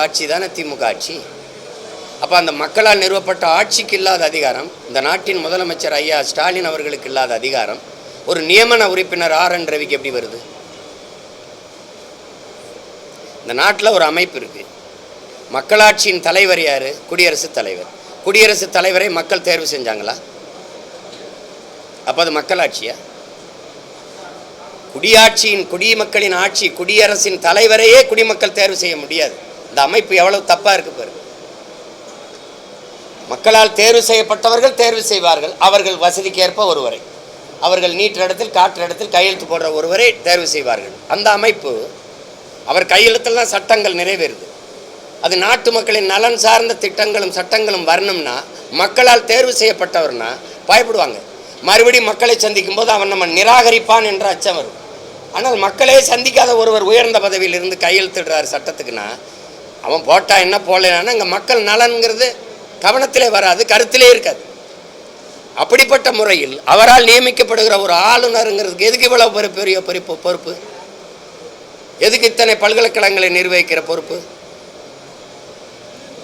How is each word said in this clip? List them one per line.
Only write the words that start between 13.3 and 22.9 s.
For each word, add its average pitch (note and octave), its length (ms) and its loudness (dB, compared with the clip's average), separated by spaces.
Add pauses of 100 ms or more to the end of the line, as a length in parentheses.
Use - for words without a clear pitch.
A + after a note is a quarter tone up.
இந்த A#2 200 -10
நாட்டுல G3+ 360 2
ஒரு E3+ 120 4
அமைப்பு F3 300 -4
இருக்கு. G2+ 240 -16 (920)
மக்களாட்சியின் G#3 680 2
தலைவர் F3+ 420 0
யாரு? C3+ 220 -2 (180)
குடியரசுத் E3+ 520 -2
தலைவர். F#2 280 -8 (360)
குடியரசுத் G3+ 520 0
தலைவரை F#3 320 0 (100)
மக்கள் F3 300 -4
தேர்வு E3 240 -2
செஞ்சாங்களா? A2+ 420 -6 (1900)
அப்ப C#3 140 -4
அது E3 180 -2
மக்களாட்சியா? C#3+ 540 -4 (2000)